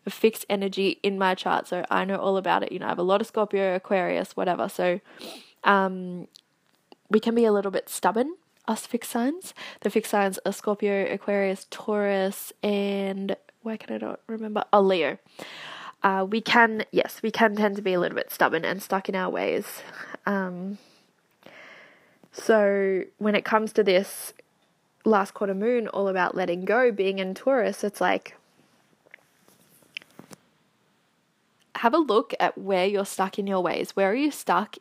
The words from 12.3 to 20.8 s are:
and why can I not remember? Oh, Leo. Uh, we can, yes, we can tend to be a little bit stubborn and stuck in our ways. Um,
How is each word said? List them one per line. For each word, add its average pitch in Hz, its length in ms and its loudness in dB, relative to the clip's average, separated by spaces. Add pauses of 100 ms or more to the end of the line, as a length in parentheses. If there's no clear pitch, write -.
and 196 720 -2 (280)
why 220 140 -8
can - 180 -10
I 220 100 -8
not - 220 -8
remember? 220 440 -6
Oh, 208 100 8
Leo. 180 360 2 (840)
Uh, 190 200 2
we 208 180 -2
can, 220 500 4
yes, - 320 0
we 226 80 -2
can 214 240 4
tend 208 200 2
to 202 60 -6
be 196 120 0
a 180 60 2
little 175 160 0
bit - 160 -6
stubborn 165 320 2
and 185 180 -2
stuck 196 280 -4
in 196 60 -2
our 185 140 -2
ways. 92 360 -2 (600)
Um, 190 500 -4 (1500)